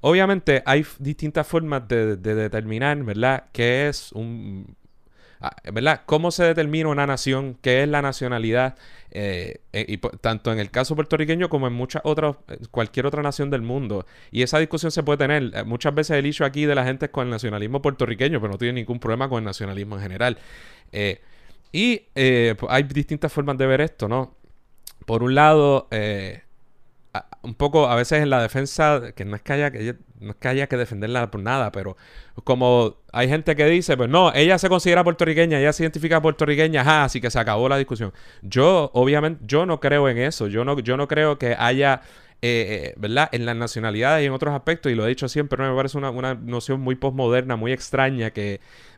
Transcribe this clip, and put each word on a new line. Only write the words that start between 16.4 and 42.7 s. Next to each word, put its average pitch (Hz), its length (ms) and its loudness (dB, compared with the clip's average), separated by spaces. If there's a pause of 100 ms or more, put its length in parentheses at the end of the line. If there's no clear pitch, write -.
aquí 143 200 -2
de 147 100 2
la 127 100 0
gente 135 220 -4
es - 40 -8
con 127 140 -4
el 123 40 -6
nacionalismo 110 520 -4
puertorriqueño, 131 580 -2
pero 104 140 -4
no 95 40 -8
tiene 120 160 -2
ningún 120 260 -6
problema 120 280 -2
con 127 120 -4
el 110 40 -6
nacionalismo 101 540 -8
en 98 40 -8
general. 104 360 -4 (560)
Eh, 101 280 -4 (520)
y, 220 300 0 (120)
eh, 123 420 4
pues, - 140 -6
hay 131 120 4
distintas 143 500 -2
formas 139 240 -2
de 131 100 2
ver 131 140 2
esto, 151 260 -4
¿no? 123 300 -4 (680)
Por 113 160 0
un 127 140 2
lado, 147 560 6
eh, 104 520 -6 (720)
a-, - 140 -8 (140)
un 113 140 -12
poco 147 340 4
a 120 80 2
veces 151 260 2
en 147 60 0
la 127 120 4
defensa, 135 720 0
que 98 120 -10
no 101 100 -8
es 110 60 -10
que - 100 -6
haya 143 180 0
que, 117 260 -8 (260)
no 104 100 -12
es - 60 -14
que - 100 -6
haya 135 200 0
que 127 100 -2
defenderla 117 520 -4
por 101 120 -8
nada, 117 320 -2
pero 95 240 -8 (480)
como 123 500 4 (160)
hay 123 160 0
gente 151 300 0
que 147 80 6
dice, 165 320 4
pues 120 120 2
no, 170 240 6
ella 165 240 6
se 185 120 2
considera 175 340 4
puertorriqueña, 160 560 4
ella 147 140 4
se 165 100 -2
identifica 160 380 0
puertorriqueña, 151 600 2
ajá, 151 220 6
así 127 160 -2
que 120 100 -2
se 117 80 -2
acabó 110 300 2
la 139 100 2
discusión. 117 360 -4 (300)
Yo, 143 500 4
obviamente, 143 520 2
yo 147 200 2
no 165 160 -2
creo 143 260 2
en 117 120 0
eso, 127 280 -2
yo 107 160 -2
no, 143 160 -2
yo 123 160 0
no 139 140 -2
creo 151 280 2
que 120 220 -2
haya, 131 400 2 (420)
eh, 107 500 -2